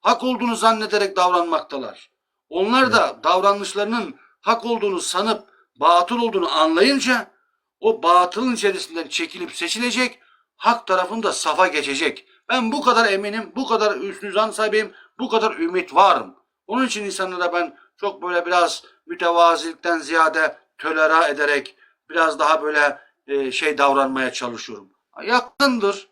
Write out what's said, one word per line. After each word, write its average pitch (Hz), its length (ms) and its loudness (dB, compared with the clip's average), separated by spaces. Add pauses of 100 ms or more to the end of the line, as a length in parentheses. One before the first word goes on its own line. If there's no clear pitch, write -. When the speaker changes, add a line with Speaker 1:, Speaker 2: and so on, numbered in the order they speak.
Speaker 1:
Hak 240 240 2
olduğunu 240 320 -2
zannederek 208 600 0
davranmaktalar. 165 920 -2 (380)
Onlar 220 440 2
da 180 200 2
Speaker 2:
Evet. - 120 -18
Speaker 1:
davranışlarının 202 880 0 (260)
hak 226 240 -2
olduğunu 202 360 -2
sanıp 208 480 -4 (280)
batıl 175 460 2
olduğunu 190 300 0
anlayınca 208 800 2 (500)
o 220 220 0
batılın 180 520 2
içerisinden 185 540 -4
çekilip 165 440 -8
seçilecek, 233 680 -4 (380)
hak 202 300 0
tarafında 190 460 -2
safa 165 340 0
geçecek. 139 600 -4 (220)
Ben 233 240 -2
bu 277 100 -4
kadar 226 300 2
eminim, 202 440 -6
bu 262 100 -4
kadar 208 300 0
üstün 190 340 -10
zan 208 200 0
sahibiyim, 214 420 -2 (260)
bu 247 100 -6
kadar 214 240 0
ümit 170 420 -4
varım. 151 420 4 (300)
Onun 254 200 -2
için 214 180 -6
insanlara 185 480 -4
ben 175 260 -4 (180)
çok 196 260 -6
böyle 175 240 -2
biraz 175 360 2 (240)
mütevazilikten 170 920 2
ziyade 156 580 2 (220)
tölera 160 500 2
ederek 143 480 -2 (340)
biraz 160 280 0
daha 156 240 2
böyle, 147 360 0 (280)
e, 139 260 -2
şey 151 260 -2
davranmaya 135 540 2
çalışıyorum. 110 580 -10 (340)
Yakındır. 220 880 -2